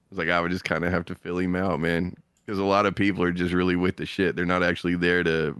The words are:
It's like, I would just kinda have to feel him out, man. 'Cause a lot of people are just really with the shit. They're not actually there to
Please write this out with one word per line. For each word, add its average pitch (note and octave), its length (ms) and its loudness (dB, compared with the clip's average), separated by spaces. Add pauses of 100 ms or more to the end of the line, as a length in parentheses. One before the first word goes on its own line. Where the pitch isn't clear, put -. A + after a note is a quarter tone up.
(100)
It's F#2 80 -10
like, E2 120 -2
I F2 100 2
would F2 100 -2
just F2+ 140 -4
kinda E2 260 -2
have F2+ 160 0
to F2+ 80 -10
feel F2 240 -6
him F2+ 180 0
out, F2+ 240 -2
man. E2+ 340 0 (320)
'Cause G#2 120 -6
a G2 60 -2
lot G2 220 4
of F#2 80 0
people G2 280 0
are F2 100 4
just F2 220 0
really F2+ 220 2
with F2+ 200 0
the D#2 100 -6
shit. F2+ 300 0
They're F2 100 -2
not F2+ 160 2
actually F2 340 0
there F2 260 2
to D#2+ 380 0